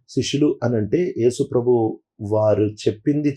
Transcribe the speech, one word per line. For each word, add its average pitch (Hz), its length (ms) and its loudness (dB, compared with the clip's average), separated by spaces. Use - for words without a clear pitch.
శిష్యులు 139 540 0
అనంటే 120 540 0
యేసు 120 260 0
ప్రభు 117 560 0
వారు 107 420 2
చెప్పింది 139 720 -2